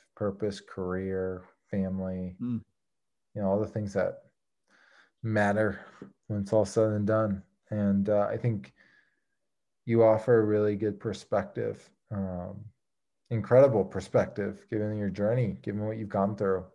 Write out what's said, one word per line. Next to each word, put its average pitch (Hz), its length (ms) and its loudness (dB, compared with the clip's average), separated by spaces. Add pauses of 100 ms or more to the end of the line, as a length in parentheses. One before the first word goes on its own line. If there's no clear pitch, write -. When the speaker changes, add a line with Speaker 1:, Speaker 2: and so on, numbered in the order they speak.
(160)
Speaker 1:
purpose, 101 460 -4
career, 92 840 -4 (280)
family, 92 720 -4
Speaker 2:
Mm. 120 200 -4 (720)
Speaker 1:
you 107 80 -8
know, 98 60 0
all 98 120 2
the 107 60 -2
things 104 280 -6
that 92 320 -2 (1000)
matter 104 560 0 (480)
when 104 140 -4
it's 98 120 -4
all 107 120 4
said 110 260 2
and 104 160 0
done. 107 340 0 (280)
And, 101 400 2
uh, 104 200 2
I 107 80 -4
think 110 360 -4 (1120)
you 113 180 4
offer 113 360 6
a 107 60 4
really 104 300 2
good 101 240 -2
perspective, 104 920 -4 (220)
um, 95 540 -8 (640)
incredible 117 560 6
perspective, - 840 -4
given 107 280 -4
your 104 120 -2
journey, 104 520 -2
given 104 240 -6
what 110 100 -6
you've 110 140 -8
gone 101 260 0
through, 95 400 -2